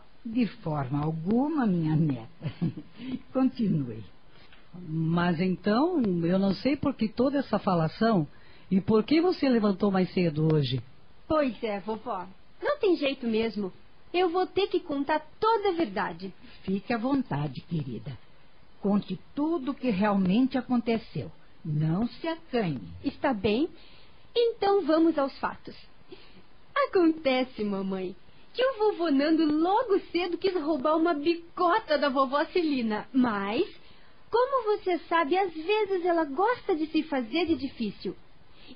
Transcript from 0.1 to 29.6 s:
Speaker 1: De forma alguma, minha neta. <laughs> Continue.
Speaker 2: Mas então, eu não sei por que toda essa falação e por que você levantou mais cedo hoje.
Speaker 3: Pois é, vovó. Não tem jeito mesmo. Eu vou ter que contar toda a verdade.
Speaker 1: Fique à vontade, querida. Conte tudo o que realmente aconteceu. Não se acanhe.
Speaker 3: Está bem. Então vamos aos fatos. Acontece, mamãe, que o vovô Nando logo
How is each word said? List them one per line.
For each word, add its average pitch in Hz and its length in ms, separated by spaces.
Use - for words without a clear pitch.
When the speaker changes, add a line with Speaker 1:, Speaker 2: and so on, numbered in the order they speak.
Speaker 1:
De 226 220
forma 143 560
alguma, 226 640
minha 160 300
neta. 147 640
<laughs> - 720
Continue. 160 720
Speaker 2:
Mas 170 680
então, 233 640
eu 180 140
não 196 140
sei 277 240
por 285 180
que 220 140
toda 269 300
essa 220 200
falação 175 680
e 190 100
por 220 240
que 302 160
você 339 280
levantou 208 420
mais 185 220
cedo 160 400
hoje. 131 300
Speaker 3:
Pois 285 340
é, 202 180
vovó. 202 460
Não 571 180
tem 359 180
jeito 269 300
mesmo. 214 460
Eu 359 160
vou 359 180
ter 392 220
que 392 120
contar 302 440
toda 427 320
a - 20
verdade. 190 600
Speaker 1:
Fique 196 300
à 233 60
vontade, 208 640
querida. 131 560
Conte 196 380
tudo 294 360
o 269 40
que 254 160
realmente 202 680
aconteceu. 226 720
Não 156 440
se - 180
acanhe. 233 640
Speaker 3:
Está 285 280
bem. 226 360
Então 403 500
vamos 320 340
aos 277 200
fatos. - 380
Acontece, 262 760
mamãe, 190 500
que 494 120
o 508 140
vovô 339 320
Nando 302 340
logo 370 560